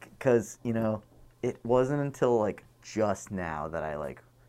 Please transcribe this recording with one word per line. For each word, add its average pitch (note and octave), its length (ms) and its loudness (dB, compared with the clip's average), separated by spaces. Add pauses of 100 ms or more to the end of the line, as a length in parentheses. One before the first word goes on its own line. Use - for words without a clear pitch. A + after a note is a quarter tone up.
c-, - 60 -20 (100)
'cause, A#2+ 440 2
you A#2+ 100 -2
know, A2 280 0 (400)
it B2 240 -4
wasn't B2+ 360 4
until, C3+ 380 2
like, G2+ 240 -2 (180)
just G#2 500 -2
now E2 360 -6
that D#2+ 160 -6
I, D2+ 140 -6
like, D2 240 -8 (280)